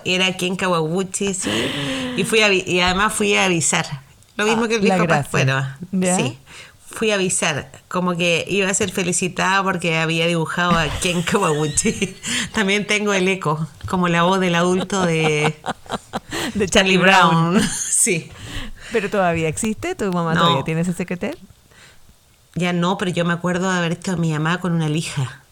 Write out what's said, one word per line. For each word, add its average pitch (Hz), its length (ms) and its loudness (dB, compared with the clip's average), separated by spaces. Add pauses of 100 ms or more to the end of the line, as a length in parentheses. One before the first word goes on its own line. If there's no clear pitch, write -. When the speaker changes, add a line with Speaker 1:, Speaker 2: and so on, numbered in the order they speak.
Speaker 1:
y 180 100 0
era 185 220 0
Ken 180 200 -4
Kawaguchi, 185 760 0
sí. - 180 -4 (680)
Y - 60 0
fui 220 180 2
a 214 60 4
avi-, 190 180 2
y 180 140 0
además 190 340 0
fui 202 200 0
a 202 120 2
avisar. 165 560 0 (340)
Lo 202 80 0
mismo 226 200 2
Speaker 2:
Ah, 226 40 0
Speaker 1:
que 220 80 0
el 202 100 2
Speaker 2:
la 196 100 4
Speaker 1:
viejo 175 100 2
Speaker 2:
gracia. 156 160 2
Speaker 1:
pascuero. 135 440 0 (260)
Speaker 2:
¿Ya? 185 260 2
Speaker 1:
Sí. 131 200 -2 (520)
Fui 214 200 -2
a 208 60 2
avisar, 185 540 -2 (180)
como 180 280 -2
que 170 320 2
iba 190 220 0
a 202 40 0
ser 202 160 -2
felicitada 180 720 0
porque 175 360 0
había 165 280 0
dibujado 170 460 0
a 165 140 2 (160)
Ken 175 200 0
Kawaguchi. 170 920 0 (180)
<laughs> 240 200 -4
También 202 320 0
tengo 208 260 0
el 185 160 2
eco, 160 400 -2 (180)
como 180 220 0
la 170 140 2
voz 185 180 4
del 180 140 2
adulto 180 500 2
de 156 500 2 (1000)
Speaker 2:
De 202 120 -2
Speaker 1:
Charlie - 20 -2
Speaker 2:
Charlie 190 280 4
Brown. 170 580 4
Speaker 1:
Brown. 220 80 4
<laughs> 196 60 2 (220)
Sí. - 400 0 (600)
Speaker 2:
¿Pero 208 200 -2
todavía 170 380 0
existe? 220 480 -4
¿Tu 208 140 -2
mamá 170 240 0
Speaker 1:
No. 170 60 2
Speaker 2:
todavía 170 240 2
tiene 160 160 -2
ese 175 140 -2
secreter? 185 420 -8 (1200)
Speaker 1:
Ya 175 180 0
no, 175 260 2
pero 196 120 -2
yo 170 140 0
me 175 100 0
acuerdo 180 360 -2
de 185 80 0
haber 170 120 0
visto 180 220 -4
a 180 40 -2
mi 165 160 0
mamá 156 280 0
con 180 120 -2
una 160 160 2
lija 151 640 -4